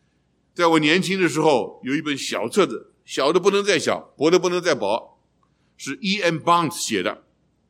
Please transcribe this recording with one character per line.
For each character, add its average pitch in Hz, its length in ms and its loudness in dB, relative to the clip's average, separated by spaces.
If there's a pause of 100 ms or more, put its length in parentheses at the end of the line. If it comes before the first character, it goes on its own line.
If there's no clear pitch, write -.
(540)
在 175 120 2
我 165 120 6
年 156 220 4
轻 185 200 -2
的 170 80 4
时 147 120 -4
候， 135 420 2
有 127 120 -4
一 156 80 -2
本 143 140 -4
小 110 320 -6
册 180 180 2
子， - 260 -10 (120)
小 147 280 0
的 175 80 2
不 196 100 0
能 202 140 0
再 196 140 2
小， 110 380 -4
薄 151 140 2
的 180 80 6
不 175 100 -2
能 180 120 -2
再 170 140 0
薄， 107 440 -4 (580)
是 139 240 -10
E 202 200 -2
M 170 180 0
Bounds 165 360 0
写 98 280 -4
的， 101 220 -8 (460)